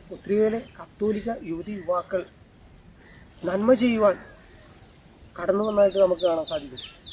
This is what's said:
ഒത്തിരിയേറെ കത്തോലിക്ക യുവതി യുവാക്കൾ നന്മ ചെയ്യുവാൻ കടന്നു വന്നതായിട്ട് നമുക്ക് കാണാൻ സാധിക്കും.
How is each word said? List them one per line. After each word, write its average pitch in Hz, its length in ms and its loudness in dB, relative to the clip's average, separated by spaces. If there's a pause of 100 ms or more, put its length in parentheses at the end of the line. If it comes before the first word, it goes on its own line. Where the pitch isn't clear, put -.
(120)
ഒത്തിരിയേറെ 214 460 0
കത്തോലിക്ക 208 840 -6
യുവതി 175 300 -8
യുവാക്കൾ 175 520 -4 (1200)
നന്മ 202 300 4
ചെയ്യുവാൻ 220 420 4 (1300)
കടന്നു 196 220 2
വന്നതായിട്ട് 202 340 4
നമുക്ക് 180 240 4
കാണാൻ 160 220 2
സാധിക്കും. 143 340 -8 (340)